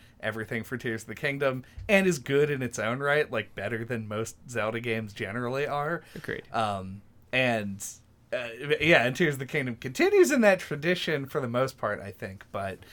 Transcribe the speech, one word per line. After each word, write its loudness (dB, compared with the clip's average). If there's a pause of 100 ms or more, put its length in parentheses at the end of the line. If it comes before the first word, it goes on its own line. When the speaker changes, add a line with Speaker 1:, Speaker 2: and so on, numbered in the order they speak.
(200)
Speaker 1:
everything -4
for -6
Tears -4
of -14
the -10
Kingdom, -2 (240)
and 4
is 2
good 4
in -2
its -6
own -2
right, 2
like, -4
better -4
than -4
most -4 (120)
Zelda -2
games -4
generally -4
are. -2 (120)
Speaker 2:
Agreed. -8
Speaker 1:
Um, -2 (300)
and, 0 (480)
uh, -6 (320)
yeah, 6
and 0
Tears 2
of -8
the -6
Kingdom -2
continues 4
in 4
that 8
tradition -2
for -4
the -2
most 0
part, -2
I -10
think, -12
but, -6 (140)